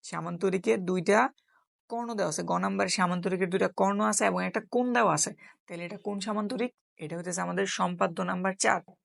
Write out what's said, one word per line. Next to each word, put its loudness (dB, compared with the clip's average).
সামান্তরিকের -2
দুইটা 4
কর্ণ -6
দেওয়া 0
আছে। -4
গ 0
নাম্বার 0
সামান্তরিকের 0
দুইটা 2
কর্ণ 2
আছে 2
এবং 2
একটা -2
কোণ 0
দেওয়া 4
আছে। 0
তাহলে -10
এটা -12
কোন -6
সামান্তরিক? -4
এটা -8
হইতেছে -6
আমাদের -2
সম্পাদ্য -2
নাম্বার 0
চার। 2